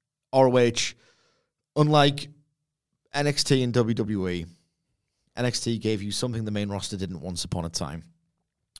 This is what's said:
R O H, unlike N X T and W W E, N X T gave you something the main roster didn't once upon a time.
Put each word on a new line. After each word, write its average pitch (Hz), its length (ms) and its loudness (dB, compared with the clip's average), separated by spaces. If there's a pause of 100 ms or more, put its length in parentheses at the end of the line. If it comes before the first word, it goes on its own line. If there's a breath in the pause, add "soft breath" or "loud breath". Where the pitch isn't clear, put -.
(320)
R 131 160 6
O 123 100 4
H, 120 380 2 (800)
unlike 151 520 4 (840)
N 143 140 -2
X 143 180 0
T 131 180 4
and 120 100 0
W 117 220 2
W 101 340 -2
E, 87 180 -4 (920)
N 120 100 -2
X 120 140 -2
T 117 180 -2
gave 107 240 -2
you 104 80 -6
something 113 340 -4
the 107 60 -6
main 104 180 -2
roster 98 280 -6
didn't 90 240 -8
once 87 240 -8
upon 87 200 -4
a 82 60 -6
time. 82 340 -8 (760)